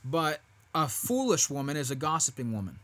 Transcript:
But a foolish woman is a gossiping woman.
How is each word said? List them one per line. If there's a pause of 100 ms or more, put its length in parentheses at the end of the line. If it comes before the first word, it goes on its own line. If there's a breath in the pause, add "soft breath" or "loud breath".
But (340)
a
foolish
woman
is
a
gossiping
woman.